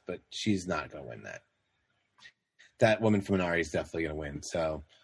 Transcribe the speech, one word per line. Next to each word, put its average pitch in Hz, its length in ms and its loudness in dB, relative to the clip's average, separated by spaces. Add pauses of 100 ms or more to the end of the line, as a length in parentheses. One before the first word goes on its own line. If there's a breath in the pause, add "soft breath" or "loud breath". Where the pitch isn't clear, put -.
but 90 140 -8 (100)
she's 95 360 0
not 78 240 -2
gonna 71 160 -12
win 57 160 -12
that. 50 200 -14 (1400 loud breath)
That 110 200 6
woman 107 200 6
from 98 180 2
Minari 87 220 2
is 80 100 -2
definitely 82 340 -2
gonna 76 120 -4
win. 73 260 -8
So, 78 420 -2 (200 soft breath)